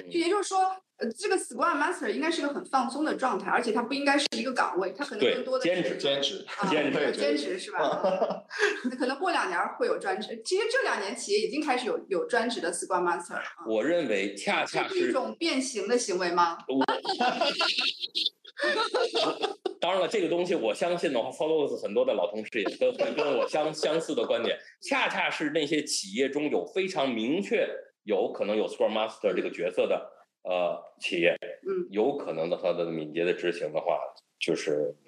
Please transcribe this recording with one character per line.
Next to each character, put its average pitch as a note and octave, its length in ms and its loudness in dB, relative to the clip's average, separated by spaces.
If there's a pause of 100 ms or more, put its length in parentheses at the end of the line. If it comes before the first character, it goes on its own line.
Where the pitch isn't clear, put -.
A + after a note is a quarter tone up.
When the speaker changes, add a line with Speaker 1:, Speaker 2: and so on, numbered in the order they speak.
Speaker 1:
嗯。 - 80 -14
Speaker 2:
就 - 100 -2
也 E4+ 100 2
就 G4+ 120 2
是 - 80 -4
说， F#4+ 100 2 (380)
呃， A#3 200 -2
这 G4 120 -2
个 F#4 80 4
Scrum D4+ 400 0
Master D4+ 320 0
应 G#3+ 100 -2
该 D#4 100 0
是 E4 120 0
个 C#4+ 80 0
很 C#4+ 160 -6
放 B3 240 2
松 D4 160 -2
的 B3+ 100 0
状 A#3 240 0
态， - 100 -6
而 - 120 2
且 A#3+ 100 0
他 A3 100 0
不 C4+ 120 -4
应 C#4 100 -2
该 C#4 140 4
是 C#4+ 100 2 (100)
一 A3+ 60 -2
个 B3+ 80 -2
岗 A#3+ 260 0
位， - 140 0
他 C#4+ 140 -6
可 A#3 100 -8
能 - 180 4
更 - 120 -2
多 B3+ 120 0
的 - 60 -4
是 E3 60 2
Speaker 1:
对， F3+ 120 2
兼 - 20 0
职。 - 140 -2
Speaker 3:
兼 C#3 240 0
职。 - 240 -4 (120)
Speaker 2:
啊， F#3 120 -2
Speaker 1:
兼 G3+ 220 2
职。 - 220 2
Speaker 2:
兼 D4 240 2
职 F#3+ 200 -4
是 - 140 -10
吧？ F#3 720 0
Speaker 3:
<laughs> - 400 0
Speaker 2:
那 B3 140 -2
可 C4+ 80 -2
能 C4+ 120 0
过 F4 140 0
两 B3 160 0
年 F3+ 100 -2
儿 G3+ 200 -2
会 B3+ 100 2
有 F3+ 100 0
专 F#3+ 220 -4
职， A#3 240 -8
其 F4+ 140 0
实 G#4+ 120 0
这 B4 140 0
两 B3+ 160 0
年 G#3 160 -4
企 - 160 -6
业 G#3 80 4
已 A3 100 0
经 C#4+ 120 -2
开 C4+ 160 0
始 B3 100 -4
有， E3 100 -2 (120)
有 E3+ 160 0
专 A#3 240 2
职 G3+ 100 -2
的 E3+ 140 -2
Scrum F3+ 300 -2
Master F3 320 -2
了 - 40 -4
啊。 - 260 -10
Speaker 1:
我 A2 160 2
认 D#3 280 2
为 G2+ 260 0
恰 E3+ 300 0
恰 C3 240 -2
是 F#4+ 40 -4
Speaker 2:
这 F#4 60 0
是 F4 100 2
一 E4+ 40 0
种 A#3 260 -2
变 D#4 220 0
形 G3+ 260 -4
的 A#3+ 100 4
行 G3 220 0
为 F3+ 120 0
吗？ E3+ 260 4 (100)
Speaker 1:
我， C3+ 180 2
<laughs> - 80 2 (2750)
当 F3 120 2
然 F#3+ 80 4
了， E3+ 80 4
这 G#3+ 140 0
个 D#3+ 80 2
东 F3 160 2
西 F3 80 2
我 A2 180 2
相 F3 240 2
信 F3 160 0
的 B2 80 2
话， B2+ 120 0
Solos D#3 460 2
很 - 140 -4
多 A#2+ 140 4
的 B2 80 4
老 F2+ 160 2
同 G#2+ 160 -4
事 A2 160 -2
也 F#2+ 40 0 (100)
都 - 160 4
会 - 240 0
跟 - 240 2
我 - 80 2
相， D3+ 220 0
<laughs> D#3 40 -4
相 D#3+ 260 0
似 D#3+ 140 -2
的 A#2+ 140 2
观 - 160 2
点。 G3 120 0 (260)
恰 B3 280 0
恰 E3+ 220 0
是 D3+ 180 -2
那 D#3 160 0
些 D3 180 0
企 - 300 -4
业 C3 160 2
中 D3 220 0
有 F#2 120 2
非 F#3+ 240 -2
常 D3 240 0
明 A#2+ 300 0
确 G3 260 0 (360)
有 G2+ 280 2
可 G#2+ 140 -4
能 G#2 100 2
有 G2+ 120 2
Scrum G#2 240 0
Master G#2+ 420 0
这 F2+ 80 0
个 F2+ 80 -2
角 F2 220 -2
色 B2 160 2
的， - 240 -2 (320)
呃， F2+ 360 0 (200)
企 - 200 -4
业， E2+ 160 4 (320)
Speaker 2:
嗯。 F#3 220 -2
Speaker 1:
有 A2 260 2
可 F2 180 -4
能 D#2+ 140 -2
的 F2 100 0
话， F2+ 140 0
它 E2+ 60 -2
的 E2+ 140 -2
敏 D#2 200 -6
捷 E2 140 0
的 F2 80 4
执 F2 180 -2
行 D#2 220 -4
的 D#2 60 -2
话， D#2+ 180 2 (420)
就 E2 160 2
是， D2 380 0 (140)